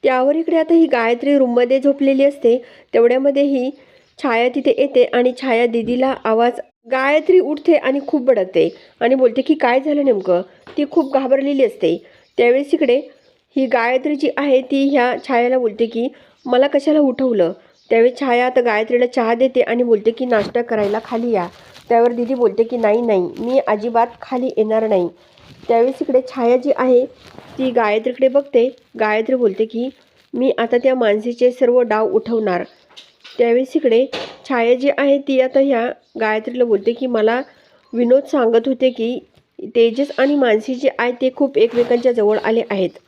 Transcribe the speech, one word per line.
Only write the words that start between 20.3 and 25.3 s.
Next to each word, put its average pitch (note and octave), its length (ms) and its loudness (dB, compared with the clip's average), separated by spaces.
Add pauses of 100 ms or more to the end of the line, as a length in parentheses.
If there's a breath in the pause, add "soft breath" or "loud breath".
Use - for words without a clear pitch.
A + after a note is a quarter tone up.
करायला G#3+ 420 -4
खाली A#3+ 260 -6
या." F#3 160 -2 (440 loud breath)
त्यावर A#3+ 220 4
दीदी A#3+ 220 -4
बोलते A3+ 280 0
की A#3 140 -2
"नाही, A3+ 240 0
नाही, A3 200 0 (180)
मी B3 280 -2
अजिबात A3+ 400 0 (160)
खाली B3+ 260 -6
येणार A3 400 -2
नाही." F3+ 200 0 (600 soft breath)